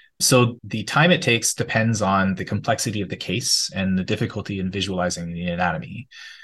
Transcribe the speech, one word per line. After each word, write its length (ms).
So 440
the 200
time 280
it 100
takes 320
depends 480
on 340
the 100
complexity 560
of 80
the 60
case 580
and 240
the 60
difficulty 560
in 120
visualizing 640
the 140
anatomy. 600